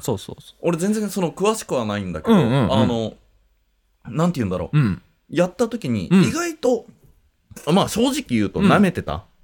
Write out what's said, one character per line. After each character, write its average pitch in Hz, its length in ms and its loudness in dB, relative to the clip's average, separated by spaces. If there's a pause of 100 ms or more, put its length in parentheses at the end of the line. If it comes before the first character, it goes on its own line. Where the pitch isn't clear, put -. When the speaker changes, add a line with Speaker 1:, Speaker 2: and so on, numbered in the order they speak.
Speaker 1:
そ 127 120 -4
う 98 60 -4
そ - 140 -14
う - 80 -18
そ - 120 -20
う。 - 80 -20
Speaker 2:
俺 170 160 0
全 196 160 0
然 214 160 -4
そ 202 100 -6
の 165 120 -2
詳 202 240 0
し - 80 -10
く - 100 -8
は 123 120 -2
な 104 120 -4
い 101 60 -6
ん 90 100 -8
だ 80 80 -8
け - 80 -2
ど、 226 60 6
Speaker 1:
う - 20 6
ん 165 40 6
う - 20 2
ん 113 80 0 (140)
う - 20 0
ん。 131 60 0
Speaker 2:
あ 113 120 4
の、 113 280 -2 (960)
な 147 200 0
ん 175 60 2
て 135 60 -6
言 113 60 0
う - 20 -2
ん 90 40 -4
だ 90 80 -4
ろ 85 120 -6
う。 147 60 2
Speaker 1:
う - 20 6
ん。 101 220 0 (300)
Speaker 2:
や - 140 2
っ - 100 -6
た 233 120 0
時 233 220 -8
に、 104 220 -4
Speaker 1:
う 185 60 6
ん。 180 60 6
Speaker 2:
意 - 80 2
外 330 240 -4
と、 - 320 -2 (840)
ま 185 120 4
あ、 123 40 0
正 240 220 0
直 277 200 -4
言 107 160 2
う 92 40 -4
と - 120 -4
舐 139 180 6
め 196 120 4
て 92 120 -8
た。 73 220 -8 (180)